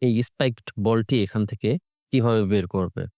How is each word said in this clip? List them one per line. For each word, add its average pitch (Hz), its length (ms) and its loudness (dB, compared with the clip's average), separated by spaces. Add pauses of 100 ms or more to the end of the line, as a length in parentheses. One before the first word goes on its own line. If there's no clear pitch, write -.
এই 123 220 2
স্পাইকড - 440 -4 (120)
বলটি 113 440 0
এখান 107 240 -2
থেকে 104 240 -4 (420)
কিভাবে 113 320 2
বের 98 220 0
করবে? 90 360 -4 (160)